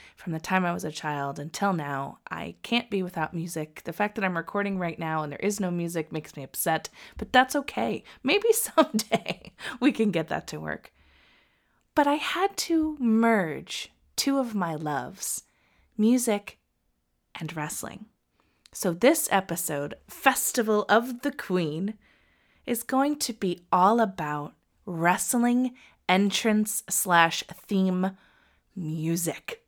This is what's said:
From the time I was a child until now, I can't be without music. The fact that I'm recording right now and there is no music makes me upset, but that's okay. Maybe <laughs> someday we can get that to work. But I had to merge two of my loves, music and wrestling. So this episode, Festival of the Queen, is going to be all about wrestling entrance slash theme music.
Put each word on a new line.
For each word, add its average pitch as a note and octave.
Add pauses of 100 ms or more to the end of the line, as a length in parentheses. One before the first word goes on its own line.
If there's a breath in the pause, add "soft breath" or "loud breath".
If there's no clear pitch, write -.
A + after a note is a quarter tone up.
(140 loud breath)
From -
the D#3+
time F#3
I F3
was F3
a D#3
child C#3+
until F3+
now, C#3+ (100)
I E3
can't -
be G3
without F3
music. E3
The -
fact G#3
that G#3
I'm F#3
recording G3
right E3+
now D#3+
and D3
there -
is G3+
no F#3+
music E3+
makes D#3
me C#3
upset, - (280 loud breath)
but -
that's C4
okay. A3+ (180 loud breath)
Maybe G4+
<laughs> -
someday - (300 loud breath)
we B3+
can G#3+
get D#3+
that D#3
to D3+
work. - (1040 soft breath)
But D4
I C#4+
had D4+
to D#4
merge A3 (240)
two C#4
of A#3+
my E3+
loves, D3 (560)
music A3 (800)
and D#3
wrestling. - (680 soft breath)
So F#3
this A#3+
episode, E3 (100)
Festival A3
of A#3+
the C#4
Queen, F3+ (720 soft breath)
is A#3+
going C#4+
to C#4
be F#3
all F#3+
about D3+ (320)
wrestling A#3+ (360 loud breath)
entrance G#3
slash E3+ (240)
theme F#3+ (640 soft breath)
music. E3